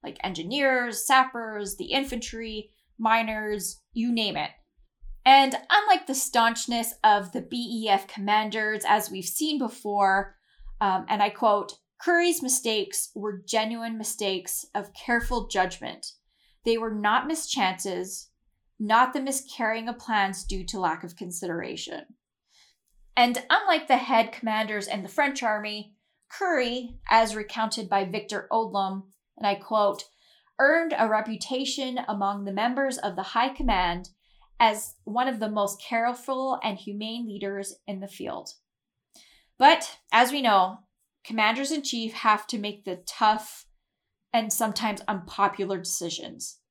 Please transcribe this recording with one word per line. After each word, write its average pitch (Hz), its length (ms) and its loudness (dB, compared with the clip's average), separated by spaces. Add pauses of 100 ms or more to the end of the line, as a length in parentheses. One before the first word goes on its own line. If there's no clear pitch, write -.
like - 200 -12
engineers, 240 800 0
sappers, 226 680 2
the - 160 -8
infantry, 226 800 -6 (280)
miners, 220 800 -2 (100)
you 240 220 -2
name 214 240 0
it. - 140 -4 (760)
And 269 300 8 (140)
unlike 403 360 4
the 269 80 -4
staunchness 233 800 0 (100)
of 202 300 6
the - 80 -4
B - 160 -8
E 233 320 -4
F - 180 2
commanders, 214 800 0
as 208 220 4
we've 185 160 -8
seen 302 320 -2
before, 202 800 0 (420)
um, 190 300 0
and 202 120 2
I 208 80 4
quote, 202 500 0 (180)
"Curry's 339 460 2
mistakes 226 720 -2
were 202 240 -6
genuine 226 580 -4
mistakes 196 680 -4 (100)
of - 180 -6
careful 240 540 -2
judgment. - 640 -4 (500)
They 226 140 2
were 226 160 -4
not 214 340 2
mischances, 185 1000 -2 (500)
not 226 320 4
the 277 100 -2
miscarrying 226 680 -4
of 233 80 -8
plans 196 460 -2
due 190 220 -4
to 202 140 -6
lack 165 240 -2
of 170 140 -14
consideration." - 1000 -8 (1000)
And 247 320 4
unlike 349 380 2
the 254 100 6
head 240 340 2
commanders 214 560 -2
in 196 140 -4
the 185 80 -10
French 277 320 0
army, 214 540 -4 (340)
Curry, 254 680 -2 (100)
as 220 260 6
recounted 220 540 -4
by 196 140 2
Victor 202 480 -6
Odlum, 196 600 -2 (260)
and 214 100 -2
I 202 80 2
quote, 208 500 0 (540)
"earned 311 380 4
a 226 100 4
reputation 254 1000 -4
among 202 360 -2
the 196 100 -6
members 254 440 0
of 185 180 -4
the 190 80 -6
high 247 260 0
command 185 600 0 (500)
as 214 440 2
one 240 240 0
of 240 120 -4
the 214 100 -2
most 202 320 -2
careful 247 840 -2
and 202 140 -4
humane 220 500 -8
leaders 196 480 -8 (120)
in 190 120 -8
the 196 80 -10
field." - 460 -10 (1040)
But, 320 420 6 (120)
as 247 200 6
we 285 100 -2
know, 202 380 4 (440)
commanders-in-chief 233 920 -2
have 214 340 0
to 240 100 -6
make 208 260 -8
the 180 140 -8
tough - 720 0 (640)
and 220 180 0
sometimes 214 560 -2
unpopular 196 720 -2
decisions. - 800 -8 (120)